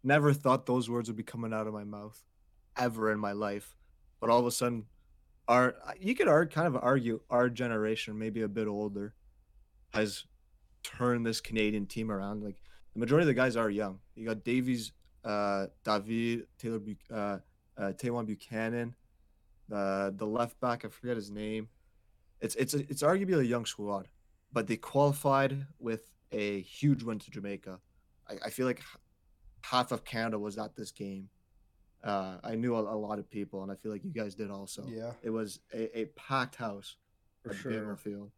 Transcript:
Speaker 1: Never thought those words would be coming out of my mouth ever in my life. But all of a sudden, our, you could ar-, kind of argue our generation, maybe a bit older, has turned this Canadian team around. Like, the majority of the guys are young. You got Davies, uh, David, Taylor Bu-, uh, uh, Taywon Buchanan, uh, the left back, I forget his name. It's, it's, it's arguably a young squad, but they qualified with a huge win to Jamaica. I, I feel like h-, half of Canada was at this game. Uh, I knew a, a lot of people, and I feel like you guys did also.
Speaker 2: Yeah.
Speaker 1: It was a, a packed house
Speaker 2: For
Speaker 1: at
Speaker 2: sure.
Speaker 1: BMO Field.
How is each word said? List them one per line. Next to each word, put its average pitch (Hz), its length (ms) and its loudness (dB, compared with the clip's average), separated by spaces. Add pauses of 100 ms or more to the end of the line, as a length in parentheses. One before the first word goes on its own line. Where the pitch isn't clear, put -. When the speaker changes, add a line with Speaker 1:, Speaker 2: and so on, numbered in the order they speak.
Speaker 1:
Never 147 300 6
thought 131 320 4
those 123 240 2
words 120 180 -2
would 107 100 -6
be 110 60 -8
coming 113 300 -6
out 110 140 -2
of 107 60 -6
my 104 100 -8
mouth 104 360 -12 (560)
ever 113 360 2
in 107 80 2
my 101 140 0
life. 101 420 -4 (440)
But 113 120 4
all 120 80 8
of 120 80 4
a 120 40 0
sudden, 120 360 -2 (600)
our, 123 280 6 (240)
you 208 160 0
could 294 120 4
ar-, 160 200 8
kind 160 180 0
of 143 160 2
argue 120 480 2
our 123 180 6
generation, 113 720 0
maybe 110 240 -2
a 107 60 0
bit 107 200 -2
older, 104 460 -4 (800)
has 107 320 0 (560)
turned 120 460 0
this 113 140 0
Canadian 107 440 0
team 110 260 -4
around. 101 320 -4
Like, 101 140 -8 (360)
the 107 60 -6
majority 127 220 6
of 165 60 6
the 131 80 4
guys 127 200 4
are 113 140 2
young. 101 300 -2 (160)
You 113 100 -10
got 110 180 -2
Davies, 123 500 0 (300)
uh, 101 440 0 (160)
David, 113 640 0 (100)
Taylor 113 220 -4
Bu-, 101 160 -10 (160)
uh, 101 280 -2 (380)
uh, 98 160 -2
Taywon 120 320 -2
Buchanan, 113 680 -4 (800)
uh, 98 420 0
the 107 100 -4
left 117 360 -2
back, 120 240 -2
I - 20 -8
forget 123 300 -6
his 101 120 -8
name. 107 380 -6 (720)
It's, - 160 -4
it's, 131 180 0
it's 143 300 -2
arguably 185 360 4
a 131 60 4
young 117 200 0
squad, 101 420 -4 (460)
but 113 140 0
they 110 100 0
qualified 139 880 2 (140)
with 113 240 -4 (280)
a 104 300 -2
huge 135 420 2
win 110 160 -4
to - 120 -16
Jamaica. 98 480 -8 (500)
I, 101 180 -8
I - 20 -4
feel 127 160 -2
like 123 140 0
h-, - 200 -20 (600)
half 127 300 2
of 117 120 -4
Canada 113 360 -2
was 104 180 -6
at 110 180 -8
this 107 160 -12
game. 98 380 -10 (720)
Uh, 95 400 -2
I 113 120 -4
knew 117 200 0
a, 110 60 0
a 107 160 -2
lot 107 220 -4
of 101 100 -10
people, 98 340 -6
and 98 80 -8
I 95 40 -8
feel 107 160 -8
like 104 120 -8
you 196 80 -8
guys 107 240 -6
did 104 160 -6
also. 98 360 -12
Speaker 2:
Yeah. 113 240 -8 (120)
Speaker 1:
It 117 80 -4
was 110 280 -4 (140)
a, 110 260 -4
a 110 60 -2 (100)
packed 131 400 -2
house 101 400 -8 (480)
Speaker 2:
For 117 60 -10
Speaker 1:
at 104 60 -6
Speaker 2:
sure. - 160 -6
Speaker 1:
BMO 107 280 -4
Field. 101 380 -10